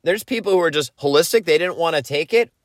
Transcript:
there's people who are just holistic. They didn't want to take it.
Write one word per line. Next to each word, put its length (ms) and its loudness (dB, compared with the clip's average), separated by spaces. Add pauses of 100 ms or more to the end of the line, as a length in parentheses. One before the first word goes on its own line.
there's 200 -2
people 300 -2
who 80 4
are 100 0
just 260 -4
holistic. 460 0
They 140 2
didn't 200 -4
want 200 0
to 40 0
take 320 -4
it. 180 0 (140)